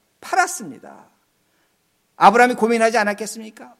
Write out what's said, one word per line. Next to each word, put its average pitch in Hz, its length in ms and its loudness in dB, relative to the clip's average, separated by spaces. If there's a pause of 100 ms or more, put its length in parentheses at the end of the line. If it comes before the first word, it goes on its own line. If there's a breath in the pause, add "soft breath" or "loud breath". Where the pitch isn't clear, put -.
(200)
팔았습니다. 285 840 -6 (1080)
아브라함이 240 380 4
고민하지 226 440 0
않았겠습니까? 220 800 -8